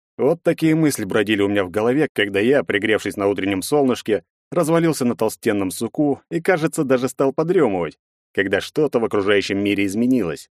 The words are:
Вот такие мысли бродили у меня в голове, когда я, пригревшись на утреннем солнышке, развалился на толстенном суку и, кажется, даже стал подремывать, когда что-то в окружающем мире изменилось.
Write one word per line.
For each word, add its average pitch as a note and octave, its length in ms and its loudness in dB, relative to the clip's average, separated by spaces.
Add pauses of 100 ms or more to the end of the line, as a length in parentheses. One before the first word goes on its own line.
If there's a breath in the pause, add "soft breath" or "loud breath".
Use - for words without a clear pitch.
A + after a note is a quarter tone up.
(180)
Вот D3 240 0
такие D#3+ 320 2
мысли D3+ 300 2
бродили G#2 380 0
у G2+ 80 2
меня G2+ 160 0
в F2+ 40 -10
голове, A#2+ 440 0
когда G2+ 260 0
я, B2 240 4
пригревшись G2+ 540 -2
на G2+ 100 0
утреннем G2 340 0
солнышке, B2 640 0 (280)
развалился E3 520 0
на A#2 120 0
толстенном G2+ 560 -2
суку C#3 500 -2 (100)
и, E3+ 100 -4
кажется, D#3+ 440 0
даже B2+ 240 0
стал C3+ 240 -2
подремывать, B2 640 0 (360)
когда G2 280 0
что-то C#3+ 380 -2
в A2+ 60 0
окружающем G2+ 560 0
мире G2+ 240 0
изменилось. G#2+ 720 -2